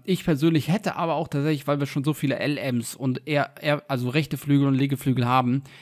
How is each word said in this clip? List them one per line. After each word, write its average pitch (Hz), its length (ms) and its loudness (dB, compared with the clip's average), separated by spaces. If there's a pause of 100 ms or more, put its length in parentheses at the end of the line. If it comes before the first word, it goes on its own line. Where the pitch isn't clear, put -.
ich 185 200 -2
persönlich 160 440 2
hätte 196 280 0
aber 165 200 -2
auch 160 120 -4
tatsächlich, 143 380 -2
weil 147 140 0
wir 143 60 0
schon 139 160 -4
so 147 120 0
viele 135 240 -2
L 143 180 -2
Ms 120 380 -2
und 131 340 -4
eher, 143 220 0 (100)
eher, 147 280 0
also 123 200 -2
rechte 143 300 -2
Flügel 139 300 2
und 135 60 4
linke 139 220 2
Flügel 123 300 0
haben, 127 380 2 (180)